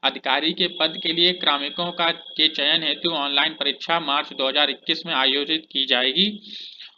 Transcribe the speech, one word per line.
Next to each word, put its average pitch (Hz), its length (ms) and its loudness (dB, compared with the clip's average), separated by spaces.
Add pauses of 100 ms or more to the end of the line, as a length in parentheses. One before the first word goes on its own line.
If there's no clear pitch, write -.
अधिकारी 139 500 0
के 180 160 0
पद 156 340 -2
के 165 100 -2
लिए 175 200 4
क्रमिकों 156 600 -2
का, 170 180 0
के 156 380 0
चयन 156 340 2
हेतु 147 280 -2
online 143 440 0
परीक्षा 147 460 -2
मार्च 147 320 -2
दो 135 160 0
हज़ार 139 220 2
इक्कीस 160 360 -4
में 165 80 -4
आयोजित 143 580 0
की 135 140 -2
जाएगी 135 540 2 (580)